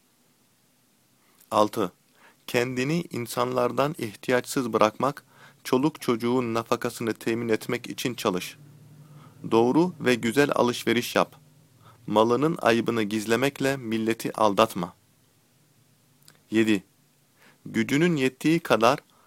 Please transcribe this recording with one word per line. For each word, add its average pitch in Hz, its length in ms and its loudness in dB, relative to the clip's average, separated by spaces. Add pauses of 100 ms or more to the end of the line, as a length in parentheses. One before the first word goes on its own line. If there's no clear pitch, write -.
(1500)
Altı. 107 400 2 (560)
Kendini 127 640 0
insanlardan 123 840 -2
ihtiyaçsız 123 760 -2
bırakmak, 110 500 2 (400)
çoluk 156 380 0
çocuğun 120 520 -2
nafakasını 117 600 -4
temin 117 360 -4
etmek 120 380 -4
için 120 260 -6
çalış. 92 440 -4 (960)
Doğru 131 480 4
ve 123 160 2
güzel 120 400 2
alışveriş 117 600 0
yap. - 200 0 (720)
Malının 120 540 2
ayıbını 117 420 2
gizlemekle 117 720 -2
milleti 110 560 -4
aldatma. 101 600 0 (1600)
Yedi. 107 320 2 (840)
Gücünün 135 500 0
yettiği 147 440 0
kadar 123 400 2 (280)